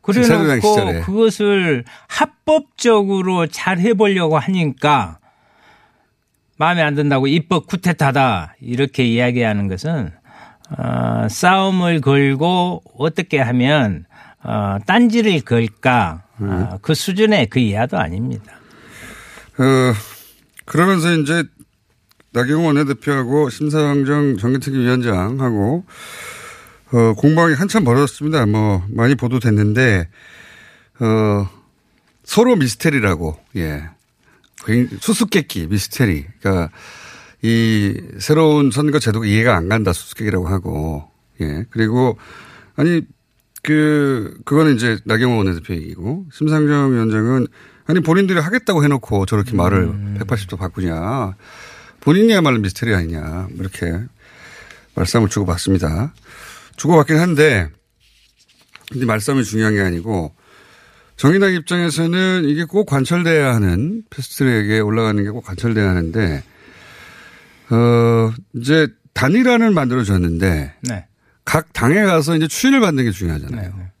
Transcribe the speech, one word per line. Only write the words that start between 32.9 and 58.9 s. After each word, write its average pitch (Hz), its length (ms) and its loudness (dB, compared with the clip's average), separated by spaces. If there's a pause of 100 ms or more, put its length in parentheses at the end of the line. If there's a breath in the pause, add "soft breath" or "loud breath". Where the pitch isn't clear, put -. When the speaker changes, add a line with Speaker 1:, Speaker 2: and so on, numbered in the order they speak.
Speaker 2:
예, 80 320 -6 (760 soft breath)
굉-, 120 240 0 (120)
수수께끼 190 680 -2
미스테리. 92 580 -2 (140)
그러니까 90 300 -2 (720 loud breath)
이 110 580 0 (180)
새로운 151 520 4
선거 147 280 0
제도가 113 280 -2
이해가 107 300 4
안 85 120 -2
간다, 104 240 0
수수께끼라고 92 560 -4
하고, 80 640 -6 (300)
예, 78 300 -6
그리고 113 460 0 (600 loud breath)
아니 165 260 2 (600)
그, 151 840 0
그거는 147 320 4
이제 113 280 0
나경원 117 420 2
원내대표 87 280 -4
얘기고, 90 580 -8
심상정 147 600 2
위원장은 113 540 0 (400 soft breath)
아니 175 140 2
본인들이 180 380 2
하겠다고 180 460 0
해놓고 117 420 0
저렇게 104 280 -2
말을 92 280 2
Speaker 1:
음. 101 380 -4
Speaker 2:
백팔십 104 280 -6
도 - 80 -10
바꾸냐, 92 760 -6 (680 loud breath)
본인이야말로 175 600 4
미스테리 104 340 -2
아니냐, 82 540 -4 (100)
이렇게 90 340 -6 (1000 loud breath)
말싸움을 101 340 0
주고받습니다. 92 840 -2 (600 loud breath)
주고받긴 156 420 2
한데, 147 500 2 (1200)